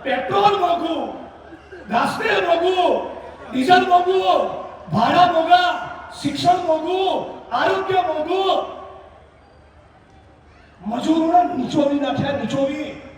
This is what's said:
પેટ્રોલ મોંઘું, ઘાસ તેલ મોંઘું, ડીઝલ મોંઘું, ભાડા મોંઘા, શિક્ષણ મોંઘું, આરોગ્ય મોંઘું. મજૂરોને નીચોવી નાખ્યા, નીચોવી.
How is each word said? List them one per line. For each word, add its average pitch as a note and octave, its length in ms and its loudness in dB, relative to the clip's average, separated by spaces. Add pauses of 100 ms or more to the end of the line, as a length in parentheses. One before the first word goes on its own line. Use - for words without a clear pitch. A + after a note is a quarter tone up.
પેટ્રોલ G4 560 0
મોંઘું, E4 540 -2 (760)
ઘાસ - 300 -2
તેલ G4 280 0
મોંઘું, F4 600 2 (440)
ડીઝલ F4+ 360 4
મોંઘું, F#4 640 2 (420)
ભાડા D#4 400 4
મોંઘા, F4 580 2 (320)
શિક્ષણ F4 460 0
મોંઘું, E4+ 580 0 (260)
આરોગ્ય F#4 500 0
મોંઘું. E4 640 0 (2250)
મજૂરોને D#4+ 680 2
નીચોવી C#4+ 460 0
નાખ્યા, C#4 320 -2
નીચોવી. C#4 720 -4 (160)